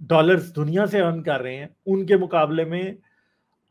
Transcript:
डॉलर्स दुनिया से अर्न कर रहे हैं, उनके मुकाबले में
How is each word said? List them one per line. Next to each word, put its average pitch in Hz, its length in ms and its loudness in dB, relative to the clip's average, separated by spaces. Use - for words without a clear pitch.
डॉलर्स 160 480 4
दुनिया 156 340 -2
से 202 140 -2
अर्न 165 220 0
कर 147 200 -4
रहे 127 140 -10
हैं, 143 200 -16
उनके 190 320 2
मुकाबले 165 480 0
में 180 320 -6